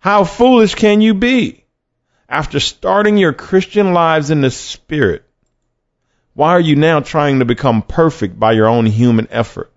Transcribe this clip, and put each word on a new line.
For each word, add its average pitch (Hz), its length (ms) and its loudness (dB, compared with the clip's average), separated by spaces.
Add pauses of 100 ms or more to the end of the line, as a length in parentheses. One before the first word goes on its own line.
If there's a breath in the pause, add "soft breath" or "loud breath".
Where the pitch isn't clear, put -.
How 202 240 0
foolish 226 500 2
can 208 260 2
you 220 140 2
be? 233 480 -2 (640)
After 143 300 -6
starting 208 580 0
your 180 160 2
Christian 190 600 0
lives 160 380 0
in 151 100 0
the 131 100 0
Spirit, - 720 -6 (1120)
why 151 160 0
are 175 100 4
you 156 160 2
now 156 240 2
trying 143 400 -2
to 127 40 0
become 120 380 -2
perfect 147 560 -4
by 110 140 0
your 110 140 2
own 113 200 2
human 113 440 0
effort? - 460 -8